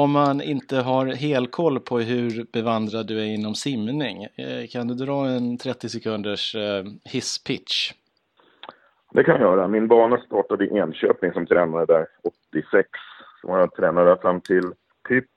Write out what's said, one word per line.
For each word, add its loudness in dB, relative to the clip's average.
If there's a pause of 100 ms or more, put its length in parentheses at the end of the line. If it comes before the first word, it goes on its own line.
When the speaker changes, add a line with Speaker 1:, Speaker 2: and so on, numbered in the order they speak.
Speaker 1:
om 2
man 2
inte -6
har 0
helkoll -2
på -4
hur -4
bevandrad -2
du -6
är -4
inom -6
simning, -6
eh, -12
kan -6
du -4
dra -4
en -4
trettio -8
sekunders, -6
eh, -4 (200)
hisspitch? -6 (1200)
Speaker 2:
Det 6
kan 4
jag 6
göra. 4
Min 2
bana 6
startade -2
i 0
Enköping 0
som -4
tränare 0
där 4 (160)
åttiosex. -2 (520)
Så -14
var 0
jag 2
tränare 4
fram 0
till 0 (360)
typ, 2 (120)